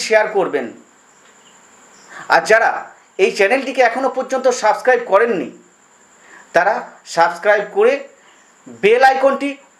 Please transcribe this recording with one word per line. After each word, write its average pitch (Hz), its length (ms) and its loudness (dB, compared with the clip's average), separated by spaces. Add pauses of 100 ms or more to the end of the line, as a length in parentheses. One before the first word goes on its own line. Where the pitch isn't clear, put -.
শেয়ার 214 200 2 (100)
করবেন। 143 300 -2 (1700)
আর 165 80 4 (100)
যারা 220 200 4 (520)
এই 208 140 2
চ্যানেলটিকে 247 520 0
এখনও 262 280 -4
পর্যন্ত 254 280 -4 (160)
সাবস্ক্রাইব 233 400 0 (100)
করেননি 196 380 0 (1080)
তারা - 200 2 (400)
সাবস্ক্রাইব 175 500 0 (120)
করে 226 160 4 (880)
বেল 233 280 4
আইকনটি 269 400 0 (300)